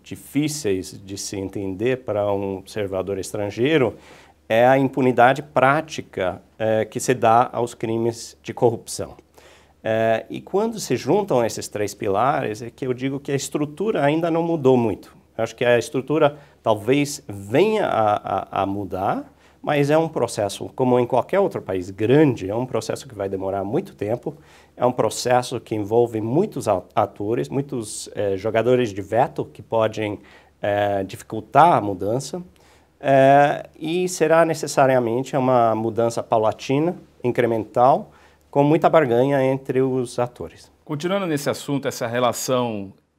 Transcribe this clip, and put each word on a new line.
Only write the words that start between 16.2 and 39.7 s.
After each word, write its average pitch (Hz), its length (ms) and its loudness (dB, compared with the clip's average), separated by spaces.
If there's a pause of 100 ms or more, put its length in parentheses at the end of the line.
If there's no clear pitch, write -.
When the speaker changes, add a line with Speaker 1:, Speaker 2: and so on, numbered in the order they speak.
Speaker 1:
talvez 127 680 0
venha 135 580 0
a, 107 280 2
a, 98 480 -4
a 95 40 -2
mudar, 98 640 -4 (320)
mas 143 280 0
é 151 60 4
um 160 120 0
processo, 110 640 -4
como 123 240 2
em 123 80 2
qualquer 127 320 -2
outro 190 220 0
país 95 300 -6
grande, 110 580 2
é 98 60 -4
um 120 100 -4
processo 113 420 -6
que 117 80 -20
vai 98 140 -4
demorar 95 340 -4
muito 120 320 -6
tempo, 117 400 -6 (400)
é - 100 -2
um 123 80 2
processo 123 680 0
que - 140 -8
envolve 110 440 0
muitos 123 480 -2
a-, 98 160 2 (120)
atores, 113 560 -2
muitos, 131 640 -6
eh, 98 240 -2
jogadores 113 520 2
de 98 120 -8
veto 110 420 -2
que - 160 -18
podem, 107 580 -2 (440)
eh, 101 420 0
dificultar 131 720 2
a 123 60 2
mudança, 104 640 -4 (560)
eh, 139 720 4 (100)
e 175 300 -2
será 165 380 4
necessariamente 131 920 2
uma 127 380 4
mudança 113 480 0
paulatina, 131 720 0 (260)
incremental, 123 880 2 (380)
com 143 140 2
muita 156 240 4
barganha 139 560 4
entre 131 380 0